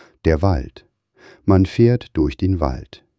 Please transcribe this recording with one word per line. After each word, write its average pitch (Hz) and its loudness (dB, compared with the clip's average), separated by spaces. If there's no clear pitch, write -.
Der 80 2
Wald. 90 -4
Man 95 4
fährt 120 0
durch 73 -2
den 92 -2
Wald. 71 -8